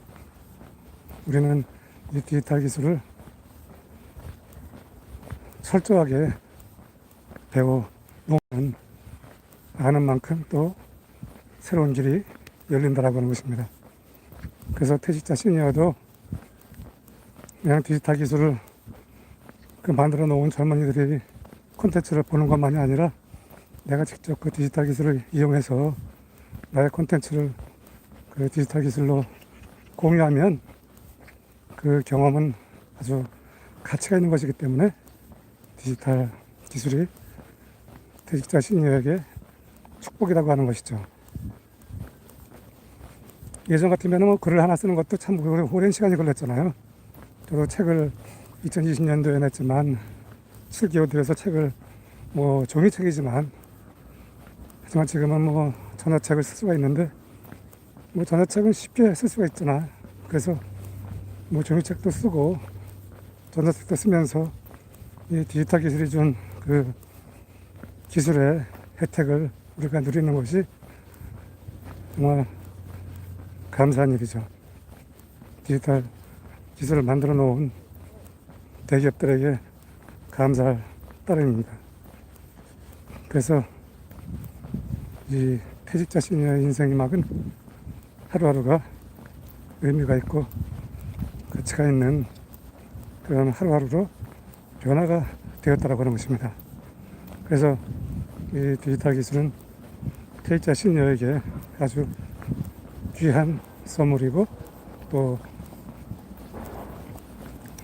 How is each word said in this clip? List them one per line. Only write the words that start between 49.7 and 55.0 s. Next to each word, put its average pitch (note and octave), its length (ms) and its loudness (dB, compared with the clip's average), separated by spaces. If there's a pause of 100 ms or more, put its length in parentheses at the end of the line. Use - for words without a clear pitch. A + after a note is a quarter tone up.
칠 G3+ 200 0
개월 D#3 180 4
들여서 D3 260 2
책을, D#3 380 0 (640)
뭐, C#3 320 2
종이책이지만, D3+ 840 2 (1300)
하지만 D#3 240 0